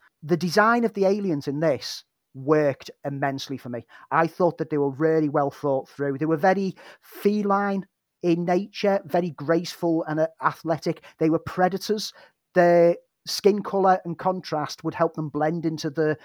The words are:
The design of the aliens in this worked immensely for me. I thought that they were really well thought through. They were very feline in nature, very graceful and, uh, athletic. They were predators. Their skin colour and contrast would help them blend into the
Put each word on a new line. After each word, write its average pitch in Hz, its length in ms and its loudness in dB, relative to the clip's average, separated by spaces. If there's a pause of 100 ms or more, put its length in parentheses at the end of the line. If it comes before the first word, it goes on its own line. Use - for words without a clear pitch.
(220)
The 160 160 0
design 214 460 2
of 220 100 -2
the 196 100 0
aliens 190 440 0
in 143 120 -4
this 151 440 -2 (280)
worked 139 580 0 (140)
immensely 139 540 -6
for - 100 -14
me. 120 160 -10 (260)
I 160 180 4
thought 170 300 0
that 160 120 -6
they 151 80 0
were 143 120 0
really 156 380 2
well 139 220 0
thought 135 380 -2
through. 139 280 -4
They 151 100 -2
were 160 100 0
very 190 400 0 (260)
feline 202 800 -2 (380)
in 175 220 2
nature, 196 600 0
very 175 260 -2
graceful 165 720 -2
and, 156 160 -2
uh, 160 80 0 (140)
athletic. 156 600 -4 (160)
They 160 100 2
were 160 120 2
predators. 190 720 -2 (420)
Their 175 420 6 (300)
skin 202 360 2
colour 190 440 2
and 170 120 -8
contrast 165 640 -4
would 160 120 -4
help 165 180 0
them 156 160 -6
blend 156 380 -2
into 160 240 -4
the 156 340 0